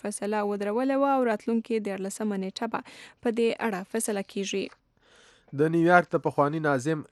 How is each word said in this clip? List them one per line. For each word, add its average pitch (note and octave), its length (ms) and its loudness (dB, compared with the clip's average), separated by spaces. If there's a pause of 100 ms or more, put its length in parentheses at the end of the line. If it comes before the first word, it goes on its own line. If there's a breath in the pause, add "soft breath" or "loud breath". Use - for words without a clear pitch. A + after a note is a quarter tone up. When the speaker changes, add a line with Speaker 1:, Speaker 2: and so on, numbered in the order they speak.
Speaker 1:
فیصله G#3 400 -4
ودرولې G#3 540 -2
وه C#4 140 2
او C4 140 2
راتلونکې A3+ 540 0
دیارلسمه G3+ 580 -4
نیټه F#3+ 300 -6
به A3+ 160 -4 (400 loud breath)
په A#3+ 80 0
دې A3+ 300 2
اړه G3 320 -2
فیصله A3 300 -2
کیږي. - 640 -6 (720 soft breath)
Speaker 2:
د D#3 160 6
نیویارک F3 380 6
د D#3+ 100 2
پخوانی D3 360 2
ناظم D3 540 0